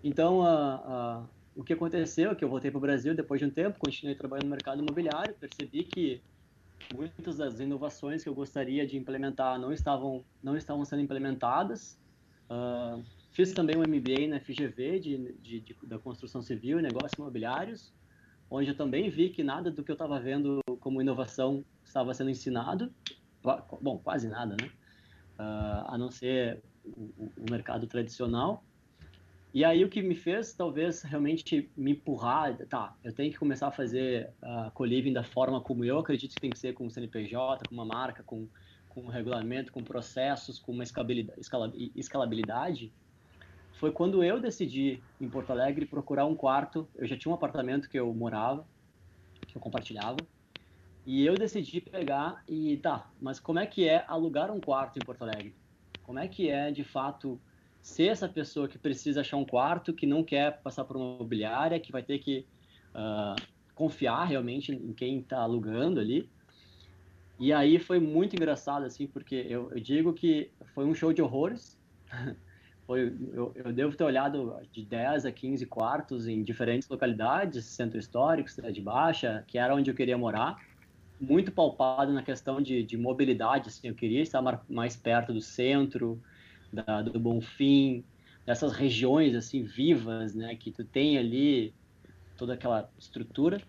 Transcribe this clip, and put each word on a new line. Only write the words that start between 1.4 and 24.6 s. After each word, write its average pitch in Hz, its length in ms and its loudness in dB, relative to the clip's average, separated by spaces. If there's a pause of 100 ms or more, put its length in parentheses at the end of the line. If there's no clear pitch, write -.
o 143 80 -10
que 165 120 0
aconteceu 165 560 2
é 196 40 2
que - 80 -2
eu 139 60 2
voltei 131 220 0
pro 139 100 -4
Brasil 139 340 2
depois 143 240 -2
de 143 80 2
um 143 40 2
tempo, 196 280 0
continuei 143 380 -4
trabalhando 139 280 -6
no 143 80 0
mercado 139 300 -4
imobiliário, 160 520 -2
percebi 143 500 -8
que 156 380 -2 (720)
muitas 165 420 -8
das 127 240 -4
inovações 143 640 -6
que - 60 -8
eu 135 60 -6
gostaria 139 520 -2
de 135 100 -8
implementar 131 640 -2
não 127 140 -4
estavam, 135 520 -2 (180)
não 139 140 -2
estavam 147 280 -4
sendo 143 180 -2
implementadas. 135 960 -2 (500)
Ah, 120 500 -4 (340)
fiz 185 200 4
também 160 240 2
um 165 80 4
M 151 160 2
B 131 240 2
A 156 40 -2
na 147 80 -2
F 135 160 -8
G 135 140 -2
V 127 320 -4
de, 135 340 -6 (100)
de, 113 180 -10
de, 110 220 -20
da 117 160 -10
construção 123 420 -10
civil 123 380 -2
e 170 40 2
negócios 135 360 -2
imobiliários, 143 720 -6 (580)
onde 139 200 0
eu 139 60 -2
também 147 320 0
vi 165 200 4
que 175 140 -4
nada 156 280 -2
do 147 120 -8
que - 80 -8
eu 151 60 -2
tava 143 240 -4
vendo 139 400 0 (200)
como 135 200 -2
inovação 135 640 0 (200)
estava 127 300 -2
sendo 135 160 -2
ensinado, 127 600 -2 (500)
qua-, - 220 0 (160)
bom, 127 180 -2
quase 113 300 -2
nada, 110 320 -4